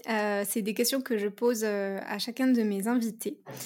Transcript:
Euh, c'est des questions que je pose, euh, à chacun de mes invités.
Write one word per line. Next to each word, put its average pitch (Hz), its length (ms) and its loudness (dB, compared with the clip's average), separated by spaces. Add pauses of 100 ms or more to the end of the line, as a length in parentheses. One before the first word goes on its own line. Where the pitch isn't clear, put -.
Euh, 208 380 0
c'est 226 140 0
des 208 120 -2
questions 247 280 2
que 247 160 0
je 208 100 0
pose, 220 360 0
euh, 196 400 -2
à 208 160 -6
chacun 254 280 0
de 240 140 6
mes 202 260 0
invités. 233 540 -2 (240)